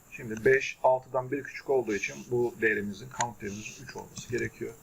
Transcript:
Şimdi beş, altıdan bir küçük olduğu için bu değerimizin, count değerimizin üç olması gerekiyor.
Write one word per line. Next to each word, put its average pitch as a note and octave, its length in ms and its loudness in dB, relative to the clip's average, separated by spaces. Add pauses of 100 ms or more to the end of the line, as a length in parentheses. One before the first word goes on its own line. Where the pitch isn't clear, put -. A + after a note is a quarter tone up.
(100)
Şimdi A2 340 -6
beş, C3+ 380 4
altıdan C3 480 2
bir C#3 120 -2
küçük - 280 -6
olduğu A2+ 240 4
için - 220 -2 (140)
bu A#2+ 300 2
değerimizin, G#2 480 0 (120)
count - 200 -4
değerimizin G#2 440 -10
üç - 120 -12
olması - 320 -14
gerekiyor. A2+ 540 -4